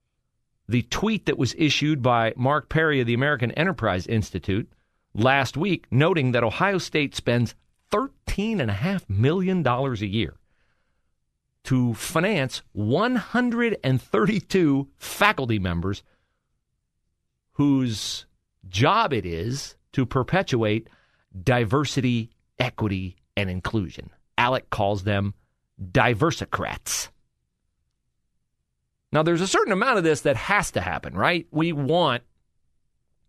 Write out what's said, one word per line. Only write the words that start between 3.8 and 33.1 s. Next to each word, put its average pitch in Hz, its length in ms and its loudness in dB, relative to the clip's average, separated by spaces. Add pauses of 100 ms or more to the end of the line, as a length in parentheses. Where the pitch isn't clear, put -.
Institute 98 600 -2 (460)
last 131 420 2
week, 180 360 -2
noting 143 400 2
that 117 120 2
Ohio 180 360 0
State 143 360 -2
spends 120 380 0 (380)
thirteen 214 680 -2
and 113 80 -2
a 98 60 -2
half 170 340 -4
million 170 540 2
dollars 123 400 0
a - 20 -4
year 98 300 -2 (1300)
to 123 320 2
finance 165 680 -2 (100)
one 151 440 0
hundred 233 680 0
and 131 160 2
thirty-two 175 880 2 (120)
faculty 139 580 0
members 90 460 -2 (1500)
whose 135 720 0 (400)
job 156 440 2
it 104 140 -2
is 90 500 -6 (160)
to 131 140 0
perpetuate 120 840 0 (560)
diversity, 123 840 0 (300)
equity, 98 580 -4 (180)
and 98 140 -2
inclusion. 90 640 -4 (260)
Alec 123 320 0
calls 101 340 -2
them 101 300 -2 (580)
diversicrats. - 1160 0 (2000)
Now, 151 120 2
there's 170 180 2
a 190 60 -2
certain 349 260 2
amount 226 240 2
of 180 60 0
this 156 180 2
that 143 140 2
has 196 380 0
to 98 80 -2
happen, 78 340 -6
right? 151 340 0
We 165 220 0
want 143 500 0 (1080)